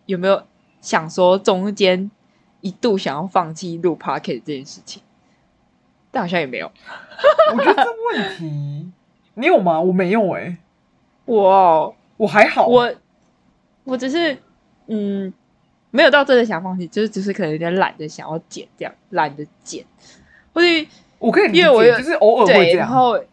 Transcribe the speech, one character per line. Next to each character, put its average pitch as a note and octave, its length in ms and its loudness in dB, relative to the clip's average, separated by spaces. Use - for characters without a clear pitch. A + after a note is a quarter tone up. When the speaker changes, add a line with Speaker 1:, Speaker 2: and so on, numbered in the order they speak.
Speaker 1:
有 F#3+ 100 -6
没 F3+ 100 -4
有 G3 140 0
想 E3 260 -4
说 F3+ 300 2
中 G3 380 -2
间 F#3+ 340 0
一 F#3 100 -8
度 G#3+ 260 -2
想 E3 180 -6
要 E3 120 -8
放 F3 260 -4
弃 E3+ 240 -10
录 E3+ 180 -2
Podcast C#3 480 -8
这 D3 120 -10
件 C3+ 100 -14
事 - 180 -20
情， - 200 -20
但 B3 140 -6
好 F3 40 -6
像 F3 120 -4
也 D3+ 80 -4
没 A#2+ 100 -12
有。 D#2+ 140 -10
Speaker 2:
我 C#5 60 -2
觉 C5+ 80 0
得 - 180 2
这 A#4+ 60 0
问 G3 220 -6
题， D3+ 540 -10
你 A#3+ 100 -6
有 E4+ 140 4
吗？ E3+ 200 0
我 F3+ 140 0
没 F#3 180 0
有 G#3+ 200 0
欸。 A#2+ 260 -10
Speaker 1:
我 G3+ 240 2
哦。 E3+ 460 2
Speaker 2:
我 G#3+ 100 -2
还 G3+ 200 4
好。 - 180 0
Speaker 1:
我， A#3+ 260 4
我 C4 120 -6
只 B3+ 140 -6
是， D4+ 280 -2
嗯， G3+ 440 -6
没 B3+ 120 2
有 D4+ 60 6
到 C#4+ 140 4
真 C#4 120 2
的 A#3+ 80 4
想 F#3+ 200 -4
放 F#3 160 -8
弃， F3 80 -8
就 G3+ 140 -6
是， G#3+ 80 -2
就 G3 120 -8
是 G3 100 -4
可 F#3+ 120 -6
能 D#3 80 -2
有 D#3 60 -4
点 E3+ 180 -4
懒 F#3+ 220 0
得 D3+ 100 -12
想 D#3 200 -16
要 D#3 120 -8
剪 - 180 -18
这 - 60 -14
样， - 100 -12
懒 D#3 240 -2
得 D3 100 -14
剪。 - 220 -16
或 E4 80 -2
是 E4 240 2
Speaker 2:
我 A#3 140 0
可 F#4 100 4
以 G4+ 60 4
理 G#3 60 -2
解， F4 80 4
Speaker 1:
因 F4+ 40 4
为 C#4+ 100 6
我 A3 80 6
有 A#3 140 6
Speaker 2:
就 B3+ 60 -6
是 E4 100 -4
偶 A#3 280 4
尔 G#3+ 40 4
会 F#3+ 80 6
这 G3 60 6
样。 - 60 6
Speaker 1:
对， E3+ 100 4
然 - 120 -2
后 B3 300 2